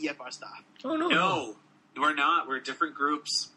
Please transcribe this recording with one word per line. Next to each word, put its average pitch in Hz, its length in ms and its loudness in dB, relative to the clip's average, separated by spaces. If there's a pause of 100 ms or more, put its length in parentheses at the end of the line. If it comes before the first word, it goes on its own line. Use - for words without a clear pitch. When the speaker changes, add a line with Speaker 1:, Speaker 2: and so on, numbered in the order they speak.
Speaker 1:
E 156 80 -2
F 139 140 -8
R 123 80 -12
staff. - 320 -14 (240)
Speaker 2:
Oh, 320 100 -2
no. 330 120 0
Speaker 3:
No, 165 480 2 (420)
we're 151 160 4
not. 147 340 4
We're 131 120 -2
different 147 340 -2
groups. - 640 0